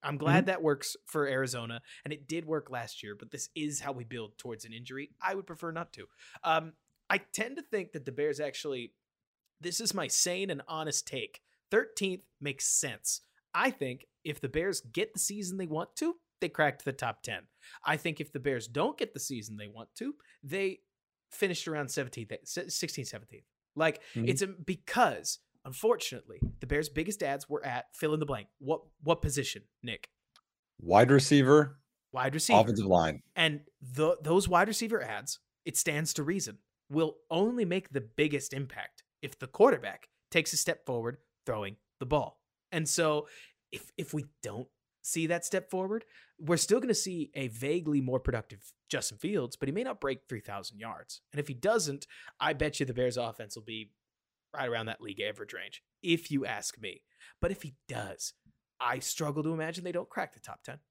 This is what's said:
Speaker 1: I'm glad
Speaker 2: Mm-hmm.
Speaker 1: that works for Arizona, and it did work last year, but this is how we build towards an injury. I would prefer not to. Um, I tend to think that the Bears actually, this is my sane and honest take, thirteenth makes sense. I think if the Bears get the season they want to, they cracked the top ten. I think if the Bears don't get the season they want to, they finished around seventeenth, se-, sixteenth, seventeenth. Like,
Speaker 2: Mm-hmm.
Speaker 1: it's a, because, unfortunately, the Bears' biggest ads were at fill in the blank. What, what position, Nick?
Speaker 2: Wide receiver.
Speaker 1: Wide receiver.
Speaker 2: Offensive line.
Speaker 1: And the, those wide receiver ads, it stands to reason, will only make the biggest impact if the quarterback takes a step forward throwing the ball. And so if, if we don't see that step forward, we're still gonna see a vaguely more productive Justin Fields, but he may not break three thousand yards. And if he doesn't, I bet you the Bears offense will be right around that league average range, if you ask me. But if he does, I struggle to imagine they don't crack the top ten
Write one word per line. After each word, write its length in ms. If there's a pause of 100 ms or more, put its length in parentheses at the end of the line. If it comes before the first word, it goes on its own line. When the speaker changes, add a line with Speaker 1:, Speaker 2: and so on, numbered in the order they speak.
Speaker 1:
I'm 160
glad 280
Speaker 2:
Mm-hmm. 20
Speaker 1:
that 160
works 420
for 220
Arizona, 540 (240)
and 80
it 140
did 180
work 260
last 320
year, 120
but 160
this 220
is 280
how 100
we 140
build 320
towards 280
an 80
injury. 380 (100)
I 140
would 100
prefer 260
not 220
to. 140 (360)
Um, 300 (360)
I 100
tend 380
to 40
think 300
that 140
the 80
Bears 260
actually, 540 (680)
this 200
is 120
my 140
sane 420
and 200
honest 360
take, 360 (280)
thirteenth 540 (160)
makes 260
sense. 560 (320)
I 180
think 360 (160)
if 160
the 80
Bears 320
get 340
the 60
season 380
they 100
want 300
to, 180 (240)
they 80
cracked 380
the 80
top 280
ten. 200 (440)
I 120
think 240
if 100
the 80
Bears 300
don't 280
get 160
the 60
season 380
they 100
want 280
to, 200 (260)
they 380 (500)
finished 380
around 220
seventeenth, 420 (140)
se-, 240
sixteenth, 400
seventeenth. 340 (320)
Like, 260 (140)
Speaker 2:
Mm-hmm. 140
Speaker 1:
it's 120
a, 60
because, 920 (260)
unfortunately, 720 (200)
the 80
Bears' 220
biggest 320
ads 260
were 180
at 280
fill 200
in 60
the 60
blank. 220 (120)
What, 220 (220)
what 180
position, 420 (200)
Nick? 260 (680)
Speaker 2:
Wide 320
receiver. 680 (320)
Speaker 1:
Wide 220
receiver. 280
Speaker 2:
Offensive 260
line. 340 (140)
Speaker 1:
And 260 (200)
the, 420
those 240
wide 200
receiver 360
ads, 360 (260)
it 120
stands 380
to 80
reason, 340 (320)
will 280 (120)
only 360
make 240
the 120
biggest 520
impact 500 (180)
if 160
the 100
quarterback 640 (220)
takes 220
a 40
step 280
forward 320 (280)
throwing 300 (240)
the 60
ball. 360 (300)
And 180
so 380 (440)
if, 260
if 160
we 120 (160)
don't 260 (340)
see 260
that 180
step 240
forward, 360 (340)
we're 180
still 220
gonna 140
see 420
a 120
vaguely 540
more 180
productive 540 (160)
Justin 280
Fields, 380
but 120
he 60
may 100
not 180
break 260
three 120
thousand 400
yards. 420 (100)
And 80
if 80
he 60
doesn't, 540 (320)
I 140
bet 260
you 60
the 80
Bears 240
offense 380
will 80
be 280 (600)
right 160
around 180
that 140
league 200
average 320
range, 300 (180)
if 300
you 140
ask 340
me. 220 (400)
But 100
if 100
he 140 (120)
does, 460 (460)
I 200
struggle 440
to 100
imagine 300
they 80
don't 180
crack 240
the 60
top 240
ten 160 (120)